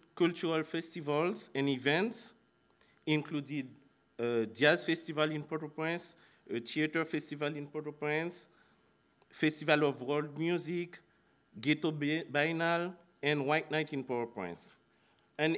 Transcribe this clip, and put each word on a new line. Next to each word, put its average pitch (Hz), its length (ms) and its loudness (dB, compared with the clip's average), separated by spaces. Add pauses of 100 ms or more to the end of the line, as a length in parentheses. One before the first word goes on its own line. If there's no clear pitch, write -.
(140)
cultural 165 480 2
festivals 165 920 -2
and 139 160 2
events, 147 640 0 (720)
including 147 640 -2 (480)
a 117 280 2
jazz 147 380 4
festival 156 460 0
in 151 120 -4
Port-au-Prince, 160 720 -6 (360)
a 117 100 -2
theater 151 440 0
festival 147 520 -4
in 143 100 -8
Port-au-Prince, 151 840 -4 (840)
Festival 151 540 4
of 139 180 2
World 147 360 -2
Music, 170 600 -2 (600)
Ghetto 151 340 2
Bi-, 151 380 0
Biennale, 165 600 2 (300)
and 147 240 2
White 151 240 2
Night 151 240 -2
in 135 100 -2
Port-au-Prince. 113 680 -4 (640)
An 160 200 2